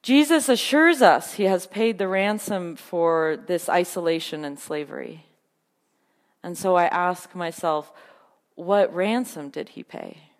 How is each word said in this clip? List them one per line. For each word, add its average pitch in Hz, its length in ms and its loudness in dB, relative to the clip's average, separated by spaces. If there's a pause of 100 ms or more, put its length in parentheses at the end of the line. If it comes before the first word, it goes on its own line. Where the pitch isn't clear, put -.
Jesus 294 480 4
assures 285 520 4
us 156 340 6
he 202 100 0
has 190 200 2
paid 220 320 -2
the 190 120 -4
ransom 190 640 -2
for 165 640 0
this - 320 -6
isolation 165 760 -2
and 143 160 -12
slavery. 151 680 -12 (1160)
And 175 140 -10
so 185 180 2
I 175 120 4
ask 180 460 -2
myself, 165 600 -4 (640)
what 190 380 2
ransom 185 560 -4
did 147 200 -10
he - 140 -18
pay? - 400 -16 (160)